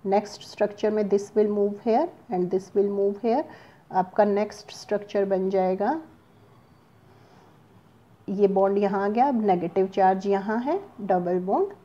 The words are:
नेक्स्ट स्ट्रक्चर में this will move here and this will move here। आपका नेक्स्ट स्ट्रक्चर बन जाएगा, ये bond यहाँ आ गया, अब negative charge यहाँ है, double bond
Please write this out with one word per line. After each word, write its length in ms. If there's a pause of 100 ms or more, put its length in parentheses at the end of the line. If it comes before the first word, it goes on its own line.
नेक्स्ट 360
स्ट्रक्चर 500
में 120
this 200 (140)
will 200
move 300
here 200 (260)
and 180
this 240
will 140 (100)
move 260
here। 180 (480)
आपका 340
नेक्स्ट 460
स्ट्रक्चर 540
बन 240
जाएगा, 500 (2250)
ये 200
bond 300
यहाँ 280
आ 40
गया, 180
अब 180
negative 500
charge 320
यहाँ 360
है, 160 (220)
double 440
bond 280 (120)